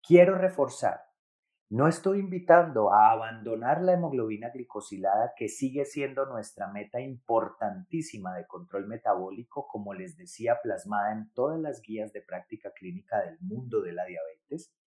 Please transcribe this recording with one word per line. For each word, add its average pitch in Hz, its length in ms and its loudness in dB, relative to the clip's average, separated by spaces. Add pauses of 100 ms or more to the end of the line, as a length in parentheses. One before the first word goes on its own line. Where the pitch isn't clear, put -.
quiero 180 320 10
reforzar, 139 680 0 (640)
no 123 180 4
estoy 190 320 2
invitando 170 720 4
a 107 200 8
abandonar 113 680 -2
la 185 120 4
hemoglobina 120 560 -2
glicosilada, 104 880 -2
que 113 100 -6
sigue 135 380 -4
siendo 135 400 -6
nuestra 107 420 -10
meta 104 320 -10
importantísima 113 1400 -6
de 87 100 -10
control 98 420 -12
metabólico, 104 840 -6
como 101 240 -10
les 92 240 -14
decía, 113 440 -4
plasmada 104 520 -4
en 110 180 -10
todas 151 300 -2
las 147 200 -8
guías 107 300 -10
de 104 100 -14
práctica - 520 -14
clínica 95 480 -6
del 85 180 -8
mundo 127 420 -6
de 87 120 -8
la 87 100 -6
diabetes 90 720 -12 (120)